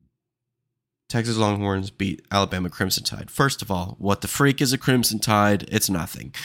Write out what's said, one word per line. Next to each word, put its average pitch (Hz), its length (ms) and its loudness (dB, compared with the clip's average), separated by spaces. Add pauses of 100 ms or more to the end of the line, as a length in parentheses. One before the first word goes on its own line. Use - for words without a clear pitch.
(1080)
Texas 113 280 0
Longhorns 101 520 0
beat - 420 -4
Alabama 92 380 0
Crimson - 340 -2
Tide. - 280 -8
First 139 300 0
of - 100 -6
all, 90 280 -4
what 98 220 0
the 104 60 -4
freak 139 340 2
is 131 120 2
a 131 40 2
Crimson 120 420 2
Tide? 104 520 4
It's 107 180 2
nothing. 85 440 -6 (120)